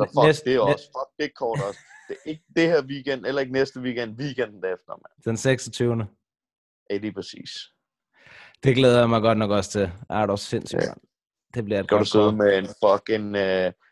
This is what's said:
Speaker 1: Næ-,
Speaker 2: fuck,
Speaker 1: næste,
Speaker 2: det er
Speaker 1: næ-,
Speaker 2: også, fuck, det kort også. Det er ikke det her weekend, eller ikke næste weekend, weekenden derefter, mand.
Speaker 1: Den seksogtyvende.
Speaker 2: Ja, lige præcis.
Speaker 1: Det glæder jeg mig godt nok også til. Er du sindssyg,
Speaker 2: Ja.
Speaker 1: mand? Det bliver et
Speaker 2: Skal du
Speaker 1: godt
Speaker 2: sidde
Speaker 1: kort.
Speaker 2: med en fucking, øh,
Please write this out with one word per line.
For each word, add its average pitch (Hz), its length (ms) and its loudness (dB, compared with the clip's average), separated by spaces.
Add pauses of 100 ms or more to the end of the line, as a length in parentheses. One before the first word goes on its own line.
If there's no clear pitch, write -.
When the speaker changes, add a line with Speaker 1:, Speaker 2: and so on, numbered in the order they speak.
Speaker 1:
Næ-, 104 60 0
Speaker 2:
fuck, 156 180 4
Speaker 1:
næste, 151 240 2
Speaker 2:
det 131 60 2
er 113 100 2
Speaker 1:
næ-, 98 60 2
Speaker 2:
også, - 120 -4
fuck, - 340 -12
det 151 160 -6
kort 117 340 -6
også. 98 120 -12 (280)
Det - 160 -10
er 156 60 -12
ikke 156 140 -12 (120)
det 165 120 4
her 160 160 4
weekend, 135 420 -6
eller 139 140 -2
ikke 127 120 -6
næste 131 280 0
weekend, 117 400 -6
weekenden 120 420 -6
derefter, 92 300 -6
mand. - 320 -20
Speaker 1:
Den 113 120 -2
seksogtyvende. 120 720 -2 (840)
Speaker 2:
Ja, 101 60 -4
lige 104 160 -6
præcis. - 380 -14 (1120)
Speaker 1:
Det 131 120 4
glæder 123 220 6
jeg 117 100 6
mig 113 140 2
godt 110 160 4
nok 104 120 0
også 101 200 0
til. 98 220 -2 (180)
Er 107 160 0
du 101 100 0
sindssyg, - 460 -6
Speaker 2:
Ja. - 60 -2
Speaker 1:
mand? - 120 -14 (540)
Det 117 100 -6
bliver 101 160 -2
et 95 60 -6
Speaker 2:
Skal - 80 2
du 104 40 4
Speaker 1:
godt 104 100 2
Speaker 2:
sidde 107 160 4
Speaker 1:
kort. 107 100 4
Speaker 2:
med 101 240 4
en 95 80 -2
fucking, 104 680 0
øh, 92 360 0 (200)